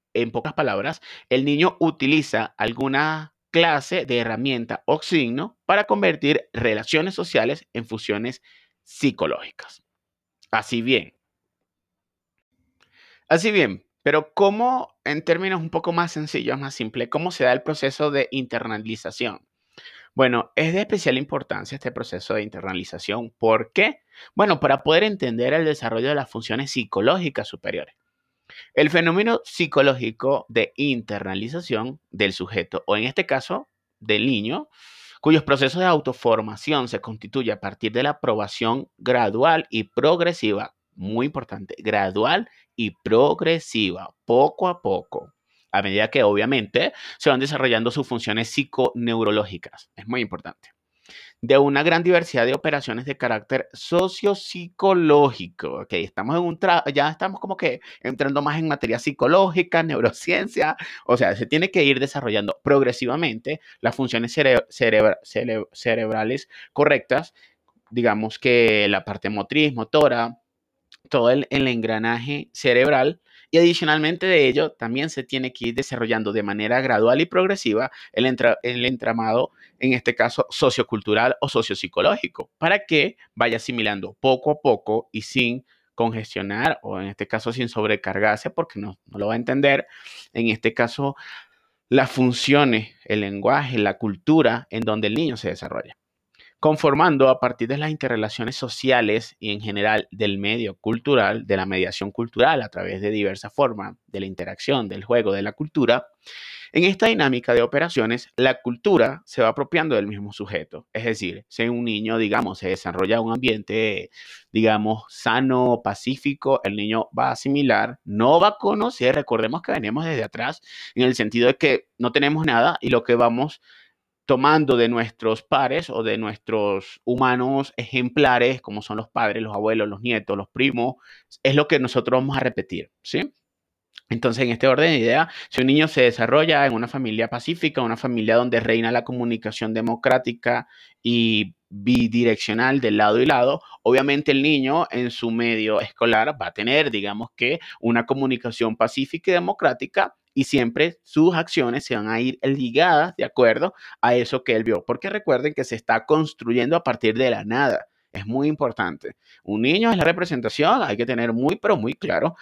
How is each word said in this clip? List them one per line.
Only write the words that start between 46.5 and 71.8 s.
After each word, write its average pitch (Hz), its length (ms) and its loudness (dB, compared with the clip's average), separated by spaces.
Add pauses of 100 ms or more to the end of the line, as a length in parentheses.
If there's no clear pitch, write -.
se 147 120 2
van 131 100 2
desarrollando 127 500 0
sus 143 160 -4
funciones 113 440 -4
psiconeurológicas. 113 1500 -2
Es 104 100 -18
muy 123 140 -4
importante. - 480 -10 (760)
De 131 160 6
una 139 240 4
gran 170 200 2
diversidad 170 440 2
de 127 80 0
operaciones 131 500 -4
de 139 140 -8
carácter 120 560 -4
sociopsicológico. 170 2000 0
Ok, - 100 -16
estamos 101 440 -2
en 175 60 0
un 170 160 -4
tra-, 175 320 2
ya 143 200 0
estamos 190 280 -6
como 190 200 -10
que 143 220 -2 (200)
entrando 139 400 -2
más 147 180 -2
en 160 80 -2
materia 120 320 -2
psicológica, 170 840 2
neurociencia. 156 920 -2 (300)
O 123 140 2
sea, 101 180 2
se 113 80 -6
tiene 170 260 0
que 175 140 2
ir 131 160 4
desarrollando 110 640 -2
progresivamente 135 960 0 (220)
las 117 120 0
funciones 120 400 -2
cere-, 135 360 4
cerebra-, 107 520 2
cere-, 113 500 -6
cerebrales 110 760 -4 (240)
correctas, 147 640 0 (560)
digamos 110 480 0
que 110 500 4
la 98 160 0
parte 98 240 -8
motriz, 135 460 0
motora, 120 640 0 (720)
todo 120 180 4
el, 135 220 4
el 135 180 0
engranaje 117 840 -2